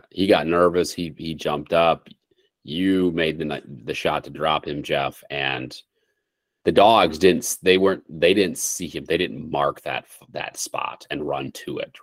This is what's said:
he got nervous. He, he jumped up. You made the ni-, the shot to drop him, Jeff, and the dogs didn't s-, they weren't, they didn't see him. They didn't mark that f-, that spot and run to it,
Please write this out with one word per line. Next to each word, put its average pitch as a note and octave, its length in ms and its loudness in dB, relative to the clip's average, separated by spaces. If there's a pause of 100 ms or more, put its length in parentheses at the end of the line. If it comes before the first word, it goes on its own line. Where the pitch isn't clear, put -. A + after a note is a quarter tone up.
(100)
he F#2+ 160 0
got E2 200 4
nervous. F2 460 4
He, E2 240 -8
he E2 180 -8
jumped D2+ 380 -4
up. E2 360 2 (560)
You F#2 480 2
made D#2+ 260 -2
the D#2+ 80 -6
ni-, D2 160 -8 (220)
the D2 100 -8
shot D2+ 300 -2
to D2 60 -18
drop D2+ 380 -2
him, D2 140 -6
Jeff, C#2 480 -4
and C2+ 440 -6 (920)
the E2+ 80 2
dogs F#2+ 460 4
didn't F2 260 4
s-, - 180 -6
they F#2 160 4
weren't, F#2+ 300 2
they E2 260 2
didn't F#2 240 0
see - 300 -6
him. C#2+ 180 -10
They E2+ 100 0
didn't D#2+ 340 -6
mark C#2+ 320 -2
that C2 220 -8
f-, - 280 -20
that - 260 -10
spot - 520 -10
and D2 160 -8
run C#2 260 -6
to - 260 -10
it, - 140 -10 (100)